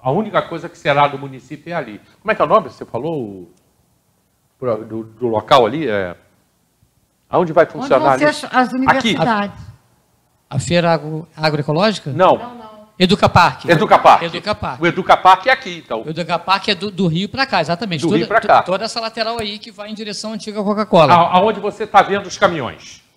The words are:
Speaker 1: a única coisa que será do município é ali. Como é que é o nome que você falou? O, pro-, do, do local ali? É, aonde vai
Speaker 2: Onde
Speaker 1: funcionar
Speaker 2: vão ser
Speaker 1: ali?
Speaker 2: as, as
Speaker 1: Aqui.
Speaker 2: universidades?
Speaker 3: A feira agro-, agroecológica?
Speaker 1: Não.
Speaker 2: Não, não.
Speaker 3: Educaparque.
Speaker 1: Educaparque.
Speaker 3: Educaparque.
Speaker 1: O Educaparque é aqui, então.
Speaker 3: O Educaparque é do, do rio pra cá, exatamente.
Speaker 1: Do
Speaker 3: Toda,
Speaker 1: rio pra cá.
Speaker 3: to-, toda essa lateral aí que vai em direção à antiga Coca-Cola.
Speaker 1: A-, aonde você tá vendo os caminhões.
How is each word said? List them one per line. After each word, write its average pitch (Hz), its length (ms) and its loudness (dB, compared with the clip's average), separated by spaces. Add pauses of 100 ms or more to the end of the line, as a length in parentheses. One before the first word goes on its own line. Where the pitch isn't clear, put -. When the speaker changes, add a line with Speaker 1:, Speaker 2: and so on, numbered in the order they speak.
Speaker 1:
a 127 80 -2
única 180 320 -2
coisa 160 260 -12
que - 100 -18
será 147 300 2
do 139 120 -6
município 139 520 -16
é 170 40 -8
ali. 110 260 -10 (180)
Como 214 120 -6
é 202 40 0
que - 60 -4
é 156 40 4
o - 20 -8
nome 170 220 2
que - 40 -18
você - 120 -16
falou? 143 360 -6
O, 95 300 -14 (1080)
pro-, 113 240 -4
do, 110 200 -10
do 117 240 -8
local 113 400 2
ali? 143 200 -4
É, 95 280 -4 (1120)
aonde 160 240 -2
vai 160 120 4
Speaker 2:
Onde - 80 -16
Speaker 1:
funcionar 139 360 2
Speaker 2:
vão 131 80 4
ser 294 80 0
Speaker 1:
ali? 294 60 4
Speaker 2:
as, - 120 -10
as 247 240 0
Speaker 1:
Aqui. 214 80 -8
Speaker 2:
universidades? 233 880 0 (880)
Speaker 3:
A 123 80 -6
feira 170 340 0
agro-, 156 360 -4 (100)
agroecológica? 156 760 -2
Speaker 1:
Não. 165 240 4
Speaker 2:
Não, - 200 -14
não. - 180 -20 (240)
Speaker 3:
Educaparque. 180 720 2
Speaker 1:
Educaparque. 170 540 6
Speaker 3:
Educaparque. 135 580 -6
Speaker 1:
O - 20 -2
Educaparque 185 640 4
é - 20 4
aqui, 180 320 -4
então. 113 200 -6
Speaker 3:
O 147 60 -10
Educaparque 175 640 -4
é 190 40 0
do, 196 160 -10
do 180 160 -2
rio 175 200 -2
pra 262 180 -4
cá, 202 140 -2
exatamente. 170 420 -4
Speaker 1:
Do 170 60 -2
Speaker 3:
Toda, 196 100 2
Speaker 1:
rio - 100 0
pra 214 120 0
cá. 190 220 4
Speaker 3:
to-, 175 100 -6
toda 196 140 -4
essa 220 140 -10
lateral 226 400 -6
aí 214 180 -8
que 220 140 -20
vai 208 180 -18
em 220 60 -12
direção 214 360 -12
à 220 40 -10
antiga 214 280 -8
Coca-Cola. 196 480 4
Speaker 1:
A-, 175 260 4
aonde 208 220 2
você 208 280 -6
tá 190 160 6
vendo 190 240 -2
os - 100 -12
caminhões. 147 640 -2 (160)